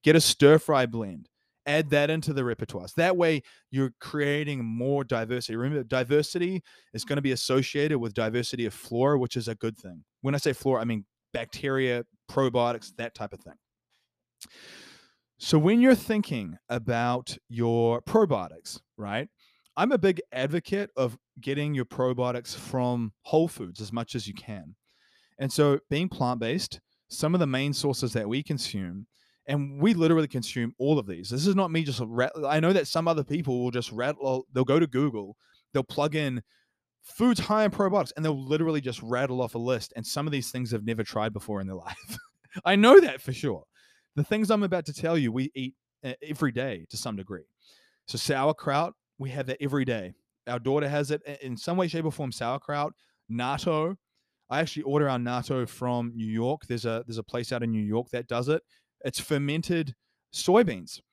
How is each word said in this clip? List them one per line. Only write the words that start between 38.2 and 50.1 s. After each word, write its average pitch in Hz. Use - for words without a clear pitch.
they'll 139
literally 156
just 127
rattle 127
off 120
a 117
list. 120
And 110
some 151
of 151
these 135
things 123
they've 110
never 113
tried 107
before 101
in 95
their 95
<laughs> 87
life. -
I 185
know 240
that 139
for 135
sure. 117
The 147
things 208
I'm 208
about 180
to 147
tell 165
you, 131
we 131
eat, 131
uh, 127
every 151
day 117
to 107
some 113
degree. 95
So -
sauerkraut, 147
we 135
have 131
that 131
every 139
day. 104